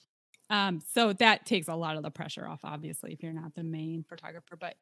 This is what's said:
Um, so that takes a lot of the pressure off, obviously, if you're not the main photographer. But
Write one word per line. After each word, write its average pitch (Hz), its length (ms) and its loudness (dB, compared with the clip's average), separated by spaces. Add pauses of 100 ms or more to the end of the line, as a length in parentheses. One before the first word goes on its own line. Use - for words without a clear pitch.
(500)
Um, 196 320 2
so 226 320 4
that 220 320 6
takes 180 220 0
a 165 80 -4
lot 165 220 -2
of 151 60 -4
the 156 80 -6
pressure - 360 -10
off, 160 160 -10
obviously, 156 500 -10
if 160 100 -12
you're 160 100 -8
not 160 220 -10
the 170 80 -8
main 160 400 -6
photographer. 160 540 -16
But 170 240 -10